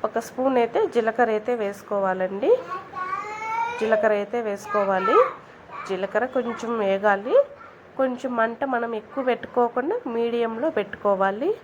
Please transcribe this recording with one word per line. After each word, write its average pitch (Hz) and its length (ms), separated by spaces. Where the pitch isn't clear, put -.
ఒక - 180
స్పూన్ 262 340
అయితే 233 200
జీలకర్ర 226 420
అయితే 214 260
వేసుకోవాలండి. 196 880
జీలకర్ర 220 400
అయితే 202 260
వేసుకోవాలి. 202 720
జీలకర్ర 196 380
కొంచెం 233 340
వేగాలి. 196 500
కొంచెం 254 320
మంట 233 240
మనం 233 140
ఎక్కువ - 300
పెట్టుకోకుండా 247 680
మీడియంలో 233 640
పెట్టుకోవాలి. 202 720